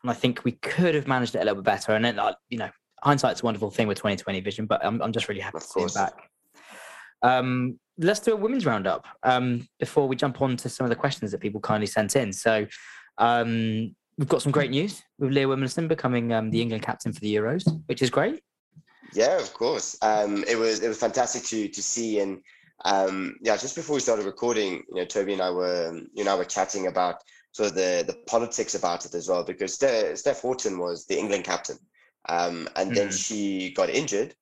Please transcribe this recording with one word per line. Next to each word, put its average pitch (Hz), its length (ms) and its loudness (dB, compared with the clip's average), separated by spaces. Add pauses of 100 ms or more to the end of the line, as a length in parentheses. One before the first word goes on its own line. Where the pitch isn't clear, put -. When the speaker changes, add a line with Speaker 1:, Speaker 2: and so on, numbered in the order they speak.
Speaker 1:
And 123 80 -2
I - 20 0
think 123 300 0
we 123 80 0
could 175 420 0
have 139 140 0
managed 127 260 0
it 110 60 -2
a 90 60 0
little 104 100 2
bit 98 80 -10
better. 104 300 2
And 110 120 4
then, 110 140 0
uh, 104 140 0 (160)
you 120 100 -6
know, 82 100 -6 (320)
hindsight's 135 400 2
a - 40 -4
wonderful 107 260 0
thing 110 160 2
with 101 100 0
twenty 101 200 0
twenty 95 220 -4
vision, 104 280 -6
but - 180 0
I'm, 110 160 0
I'm 113 100 -2
just 110 180 -2
really 98 120 -6
happy 92 160 -10
Speaker 2:
Of 82 60 -10
Speaker 1:
to - 40 -16
see - 120 -2
him 90 60 2
Speaker 2:
course. 87 100 -4
Speaker 1:
back. - 340 -2 (960)
Um, 127 560 2 (180)
let's 190 220 2
do 233 140 4
a - 20 4
women's 214 320 0
roundup, 98 400 0 (160)
um, 127 440 2 (120)
before - 280 2
we 131 80 0
jump 131 280 -2
on 127 140 0
to 127 120 -6
some - 160 -4
of 120 40 0
the 117 60 2
questions 113 360 -2
that 98 80 -6
people 104 220 -6
kindly 107 260 0
sent 107 280 0
in. 113 180 2
So, 110 340 2 (500)
um, 113 760 2 (220)
we've 143 100 0
got - 140 2
some 143 100 2
great 139 200 2
news 160 300 -2 (160)
with 135 140 0
Leah 139 160 4
Wimmer-Simba 135 480 0
becoming, 120 380 0
um, 110 180 0
the 113 100 4
England 113 220 -2
captain 117 300 -4
for - 60 -10
the 107 140 0
Euros, 117 300 0 (220)
which - 160 -2
is 127 80 4
great. 170 340 0 (680)
Speaker 2:
Yeah, 135 260 4
of 110 140 -6
course. 120 480 -2
Um, 104 460 2
it 117 100 2
was, 110 240 2
it 117 60 0
was 110 120 -2
fantastic 117 460 0
to, 107 220 -2
to 98 140 -8
see, 110 380 0
and 98 220 -2 (440)
um, 95 560 2
yeah, 107 160 4
just 131 180 -6
before 147 200 -4
we 131 60 2
started 110 240 2
recording, 101 640 -2
you 92 60 -14
know, 90 100 -2
Toby 101 280 -2
and 95 80 -2
I 92 100 2
were, 87 500 -2 (120)
you 104 100 -4
know, 98 140 2
were 90 80 0
chatting 95 420 -2
about 90 280 0 (360)
sort 104 180 0
of 82 60 -6
the, 90 300 2
the 90 100 -6 (120)
politics 117 480 0
about - 300 -2
it - 80 -14
as 87 160 -6
well, 90 140 2
because 92 320 -6
Ste-, 113 420 2
Steph - 240 -2
Houghton 123 380 -2
was 87 260 -4
the 95 120 -2
England 98 280 0
captain. - 320 -4 (520)
Um, 85 460 -2
and 95 200 -2
then 101 140 2
Speaker 1:
Mm. 95 160 -4
Speaker 2:
she 98 460 -4
got 92 180 2
injured. 123 520 -2